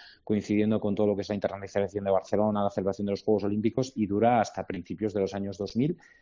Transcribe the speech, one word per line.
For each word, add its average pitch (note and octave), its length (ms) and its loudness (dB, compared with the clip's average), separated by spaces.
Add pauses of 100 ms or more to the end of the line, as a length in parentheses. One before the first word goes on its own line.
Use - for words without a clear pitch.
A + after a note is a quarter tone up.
(220)
coincidiendo G#2+ 560 2
con G2+ 160 -2
todo G#2 120 2
lo G#2 100 2
que G2 60 -4
es - 80 -8
la G#2 40 0
internacionalización G2 680 -2
de G2 60 0
Barcelona, G#2 520 2
la G2+ 80 2
celebración G2 360 -2
de G2+ 60 -2
los G2 100 -4
Juegos G#2 220 2
Olímpicos, G#2+ 520 -2
y G#2+ 100 0
dura A2 340 4
hasta G2 260 -4
principios F#2+ 480 -6
de G#2 60 0
los F#2+ 140 0
años G2+ 220 -6
dos G2+ 200 -6
mil. C#3+ 200 0 (240)